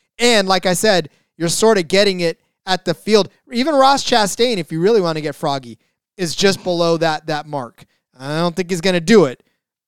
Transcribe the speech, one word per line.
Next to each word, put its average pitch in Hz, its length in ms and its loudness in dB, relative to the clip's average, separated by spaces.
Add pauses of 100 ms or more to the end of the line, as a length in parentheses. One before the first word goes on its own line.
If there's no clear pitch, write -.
(180)
And 226 300 2
like 190 160 0
I 185 80 0
said, 180 380 0 (260)
you're 165 140 -4
sort 220 260 2
of 175 120 -2
getting 190 320 2
it 170 200 -4 (240)
at 185 200 -4
the 170 100 -2
field. 202 340 0 (220)
Even 269 240 -2
Ross 269 300 4
Chastain, 233 540 0
if 165 120 -8
you 160 100 -6
really 208 200 2
want 165 160 -2
to 156 40 -8
get 147 140 -8
froggy, 135 460 -8 (360)
is 170 200 -6
just 190 260 0
below 170 340 0
that, 156 300 -2
that 151 180 -8
mark. 143 400 -12 (320)
I 139 220 -8
don't 170 160 0
think 180 160 -6
he's 180 100 -4
gonna 180 200 0
do 185 240 6
it, 127 180 -4 (460)